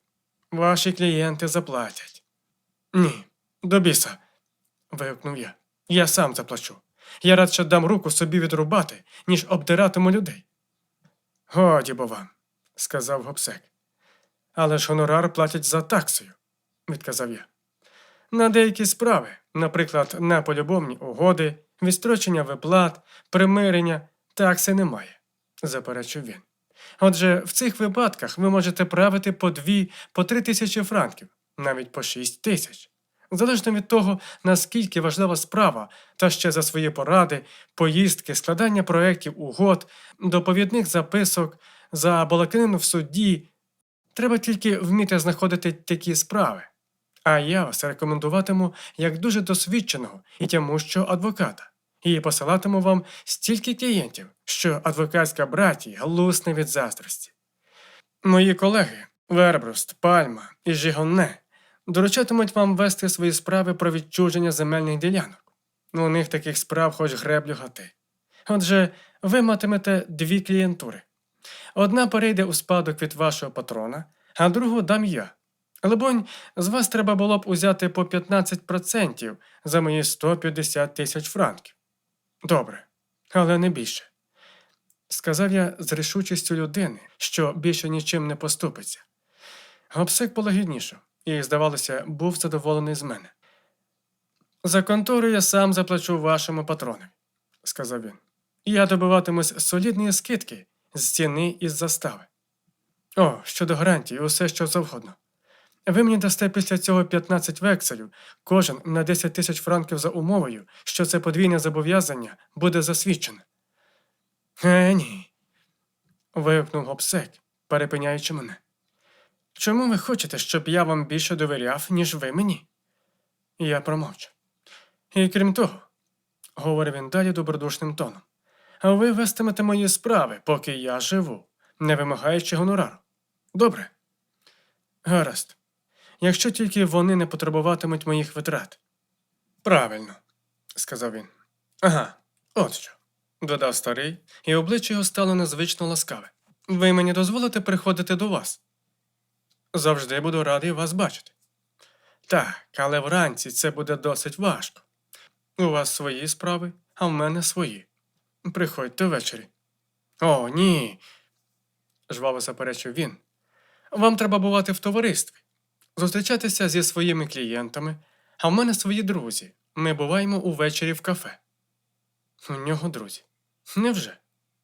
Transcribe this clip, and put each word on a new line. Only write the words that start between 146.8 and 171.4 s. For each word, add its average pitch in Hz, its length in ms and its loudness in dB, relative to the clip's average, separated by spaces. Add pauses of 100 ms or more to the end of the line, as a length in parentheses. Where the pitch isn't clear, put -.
мені 180 200 4
дозволите 214 480 0
приходити 185 560 -2
до 208 120 -2
вас?» - 320 -6 (1120)
«Завжди 143 460 0
буду 160 240 -2
радий 143 280 0
вас 160 200 -4
бачити». 185 400 -4 (920)
«Так, - 420 -2 (100)
але 143 220 0
вранці 143 500 -2
це 151 200 -2
буде 147 260 -6
досить 147 420 -6
важко. - 440 -4 (760)
У 180 120 2
вас 147 240 -2
свої 143 340 -6
справи, 175 440 -6 (220)
а 180 120 -4
в 165 40 0
мене 156 320 -2
свої. 123 440 -4 (680)
Приходьте 156 520 -4
ввечері». 117 420 -4 (720)
«О, 139 280 2
ні», 147 520 0 (1080)
жваво 127 300 -4
заперечив 123 520 -8
він. 143 240 -6 (720)
«Вам 226 260 4
треба 208 220 0
бувати 196 340 0
в 185 60 -4
товаристві, 208 580 -2 (600)
зустрічатися 196 720 -2
зі 165 140 0
своїми 170 440 0
клієнтами, 127 680 -8 (420)
а 165 100 0
в 170 40 4
мене 233 220 2
свої 208 280 -2
друзі. 131 500 -6 (220)
Ми 160 200 -2
буваємо 190 440 0
увечері 160 540 -2
в 160 80 -8
кафе». - 380 -6 (1120)